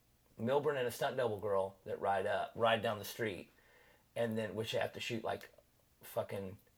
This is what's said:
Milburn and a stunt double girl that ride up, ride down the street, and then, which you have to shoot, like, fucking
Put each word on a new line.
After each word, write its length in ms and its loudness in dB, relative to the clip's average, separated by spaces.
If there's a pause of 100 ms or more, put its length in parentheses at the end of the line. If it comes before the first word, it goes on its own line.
(380)
Milburn 400 2
and 80 2
a 40 0
stunt 260 -2
double 220 2
girl 380 0 (100)
that 140 -4
ride 260 2
up, 300 0
ride 260 6
down 160 0
the 60 -8
street, 440 -4 (680)
and 220 2
then, 160 -4
which 200 -2
you 60 2
have 140 -2
to 60 -8
shoot, 240 -4
like, 240 -4 (540)
fucking 540 -6 (220)